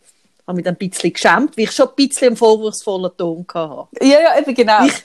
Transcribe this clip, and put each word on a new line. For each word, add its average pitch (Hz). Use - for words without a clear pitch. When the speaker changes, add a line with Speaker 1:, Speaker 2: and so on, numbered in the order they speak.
Speaker 1:
Habe 180
mich 170
dann 175
ein 185
bisschen -
geschämt, 220
weil 220
ich -
schon 262
ein -
bisschen 269
einen 233
vorwurfsvollen 214
Ton 170
hatte. 147
Speaker 2:
Ja, 277
ja, 311
eben 277
genau. 220
Speaker 1:
Ich, 294